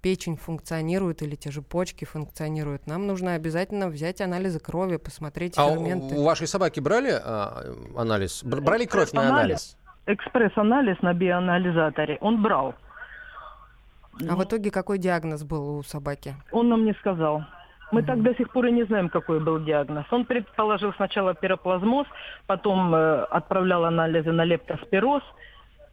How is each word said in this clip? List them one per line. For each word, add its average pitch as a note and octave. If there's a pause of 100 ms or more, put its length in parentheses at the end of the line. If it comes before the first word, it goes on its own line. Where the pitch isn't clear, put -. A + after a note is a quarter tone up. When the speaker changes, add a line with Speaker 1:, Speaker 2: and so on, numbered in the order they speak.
Speaker 1:
печень F3
функционирует E3
или D#3
те -
же D3
почки E3+
функционируют, D3+
нам F3+
нужно F#3
обязательно F3+
взять D#3+
анализы F3+
крови, F3
посмотреть D#3+
Speaker 2:
А D3
у, D#3
Speaker 1:
ферменты. C#3
Speaker 2:
у D3
вашей D#3
собаки F#3
брали, A3
а, G#2 (320)
анализ? A2
Бр-, C3
брали G#3
кровь F3+
на C#3+
Speaker 3:
Экспресс-анализ. F#3+
Speaker 2:
анализ? - (300)
Speaker 3:
Экспресс-анализ G#3+
на F3
биоанализаторе F3
он G#3+
брал. C#3 (1400)
Speaker 1:
А -
Speaker 3:
Ну. E3+
Speaker 1:
в F#3+
итоге G#3
какой G3
диагноз D#3+
был D3
у C#3+
собаки? C#3+ (160)
Speaker 3:
Он A#3
нам A3+
не G#3+
сказал. D#3 (480)
Мы A3+
Speaker 1:
Мгм. -
Speaker 3:
так B3
до A#3+
сих -
пор B3
и A#3
не A#3
знаем, G3
какой D#3+
был D#3+
диагноз. D3
Он B3
предположил G#3+
сначала F#3+
пироплазмоз, F#3+ (400)
потом, F#3
э, D#3+
отправлял F3+
анализы E3
на E3
лептоспироз. G3 (720)